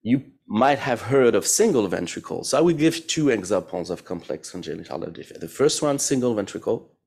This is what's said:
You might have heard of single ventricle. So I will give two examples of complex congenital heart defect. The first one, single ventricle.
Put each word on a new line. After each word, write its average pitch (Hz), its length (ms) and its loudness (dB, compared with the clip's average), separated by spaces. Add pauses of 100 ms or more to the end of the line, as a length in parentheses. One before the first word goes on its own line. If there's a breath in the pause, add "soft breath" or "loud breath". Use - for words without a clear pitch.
You 123 200 0 (240)
might 131 320 2
have 120 220 -2
heard 120 340 4
of 95 100 2
single 165 440 2
ventricle. 87 560 -6
So 135 120 0
I 151 40 4
will 170 160 4
give 156 300 0
two 151 200 0
examples 92 640 -2
of 85 160 -8
complex 82 460 -8
congenital 82 480 -10
heart 82 120 -8
defect. - 300 -16
The 80 80 -10
first - 320 2
one, 143 180 0
single 123 340 0
ventricle. - 600 -4 (120)